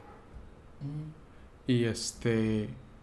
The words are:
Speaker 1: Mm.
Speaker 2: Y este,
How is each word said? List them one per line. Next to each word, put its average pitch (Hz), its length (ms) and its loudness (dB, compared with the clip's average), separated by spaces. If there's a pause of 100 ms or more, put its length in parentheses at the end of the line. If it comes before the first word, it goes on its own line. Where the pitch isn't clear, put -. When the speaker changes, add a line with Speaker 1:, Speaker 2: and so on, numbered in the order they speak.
(800)
Speaker 1:
Mm. - 920 -6
Speaker 2:
Y 120 140 6
este, 110 840 2 (340)